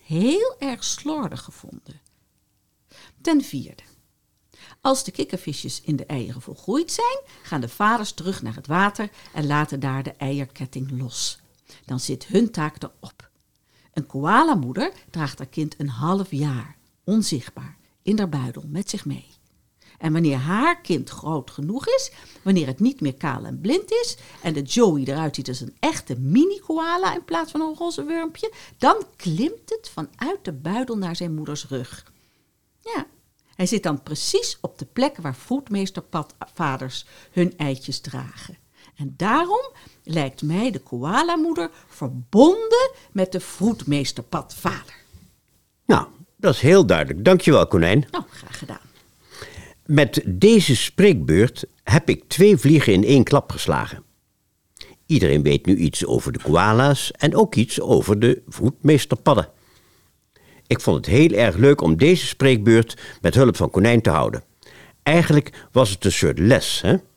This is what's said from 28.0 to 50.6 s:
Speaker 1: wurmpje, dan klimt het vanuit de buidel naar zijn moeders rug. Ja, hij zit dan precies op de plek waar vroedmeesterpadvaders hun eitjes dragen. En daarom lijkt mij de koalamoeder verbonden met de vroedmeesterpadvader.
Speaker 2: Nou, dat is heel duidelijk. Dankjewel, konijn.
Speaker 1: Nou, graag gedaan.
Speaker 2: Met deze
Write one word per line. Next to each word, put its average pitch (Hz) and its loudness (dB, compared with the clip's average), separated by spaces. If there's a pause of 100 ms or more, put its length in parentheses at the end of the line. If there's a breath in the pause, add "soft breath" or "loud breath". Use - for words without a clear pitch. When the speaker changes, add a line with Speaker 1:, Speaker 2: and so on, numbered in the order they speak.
Speaker 1:
wurmpje, 330 -8 (260 loud breath)
dan 370 0 (120)
klimt 233 -6
het 453 -10
vanuit 262 -8
de 175 -10
buidel 214 -6
naar 175 -6
zijn 175 -8
moeders 151 -10
rug. - -12 (680)
Ja, - -10 (480)
hij 185 -4
zit 196 -4
dan 151 -6
precies - -6
op - -12
de - -14
plek 277 -4
waar 143 -10
vroedmeesterpadvaders 175 -8 (260 soft breath)
hun 180 -2
eitjes 139 -6
dragen. - -16 (380 soft breath)
En 135 -10
daarom 349 -2 (320 soft breath)
lijkt 147 -6
mij 190 -2
de 160 -8
koalamoeder 311 -4 (180 soft breath)
verbonden 370 2 (200 soft breath)
met 185 -2
de 185 -6
vroedmeesterpadvader. - -6 (880)
Speaker 2:
Nou, 196 2 (300)
dat 165 2
is - -8
heel 170 6
duidelijk. 80 0
Dankjewel, 120 6
konijn. 98 2
Speaker 1:
Nou, 349 -6
graag - -20
gedaan. - -14 (1080 loud breath)
Speaker 2:
Met 147 2
deze 143 6